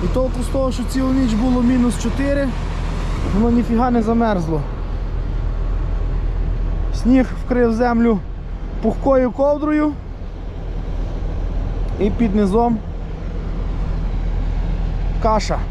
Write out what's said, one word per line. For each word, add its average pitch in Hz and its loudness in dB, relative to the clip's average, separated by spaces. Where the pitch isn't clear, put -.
І 180 2
толку 254 0
з - -2
того, 262 0
що 247 -4
цілу 262 0
ніч 262 2
було 247 2
мінус 240 2
чотири, 277 0
воно 226 4
ніфіга 240 2
не 240 4
замерзло. 202 2
Сніг 247 4
вкрив 240 2
землю 233 4
пухкою 254 2
ковдрою. 294 2
І 202 2
під 220 0
низом 214 2
каша. 208 2